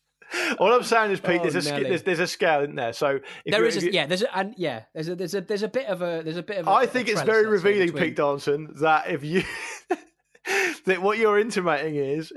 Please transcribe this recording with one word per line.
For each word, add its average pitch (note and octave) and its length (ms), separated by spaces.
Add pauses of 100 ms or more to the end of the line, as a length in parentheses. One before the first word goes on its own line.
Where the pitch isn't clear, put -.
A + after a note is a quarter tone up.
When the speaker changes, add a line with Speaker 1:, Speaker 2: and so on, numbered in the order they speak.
(540)
Speaker 1:
<laughs> - 60
All G3 140
I'm B3 100
saying A3 280
is, F#3 80
Pete, F3 200
Speaker 2:
Oh, E3+ 40
Speaker 1:
there's E3 120
a - 60
sc-, D3 100
Speaker 2:
Nelly. C#3+ 140
Speaker 1:
there's, E3 180
there's F3 160
a F3 80
scale, D#3+ 340
isn't D3 140
there? A#2 180
So C#3 220
if C3+ 80 (280)
Speaker 2:
There G#3+ 100
Speaker 1:
you're, A3+ 60
Speaker 2:
is A3+ 100
Speaker 1:
if F#3 60
Speaker 2:
a, - 40
Speaker 1:
you - 60
Speaker 2:
yeah, D#3+ 120
there's F3+ 160
a, G#3+ 160
and G3 200
yeah, C3+ 260 (100)
there's D#3 140
a, F3+ 80
there's F3 180
a, G3 80
there's G#3 220
a G#3+ 40
bit B3 200
of F3+ 160
a, E3+ 200
there's D#3+ 140
a F3 60
bit G#3 140
of E3 100
a, F#3+ 40
Speaker 1:
I A3+ 120
Speaker 2:
a A#3 40
Speaker 1:
think A#3 200
it's G#3 160
Speaker 2:
trellis, G3+ 100
Speaker 1:
very A3 140
Speaker 2:
let's G3+ 160
say, G3 60
Speaker 1:
revealing, G3 240
Speaker 2:
between D3 160
Speaker 1:
Pete - 60
Donaldson, D3 680
that D#3 280
if D3+ 140
you, D#3+ 200 (460)
<laughs> - 960
that F#3 160
what G#3 180
you're G#3 200
intimating E3+ 560
is C#3+ 420